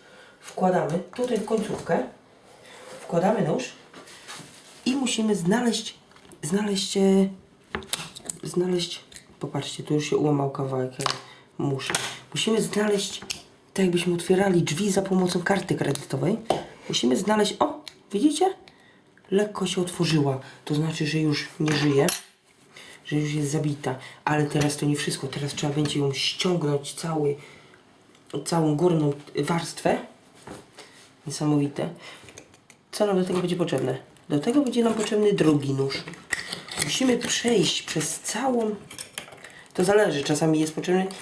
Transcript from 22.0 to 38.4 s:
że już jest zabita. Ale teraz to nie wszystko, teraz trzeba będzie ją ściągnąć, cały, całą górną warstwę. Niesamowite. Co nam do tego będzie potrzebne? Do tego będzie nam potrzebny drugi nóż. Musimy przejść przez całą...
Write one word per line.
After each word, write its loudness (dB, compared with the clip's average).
że -4
już 0
jest -2
zabita. -2
Ale 2
teraz 0
to -2
nie 4
wszystko, -4
teraz -6
trzeba -2
będzie 0
ją 2
ściągnąć, -2
cały, -2
całą 2
górną 4
warstwę. 0
Niesamowite. 0
Co 0
nam 4
do 2
tego 0
będzie 0
potrzebne? 0
Do 2
tego 2
będzie 2
nam 2
potrzebny 2
drugi 4
nóż. -2
Musimy 2
przejść 2
przez -4
całą... -2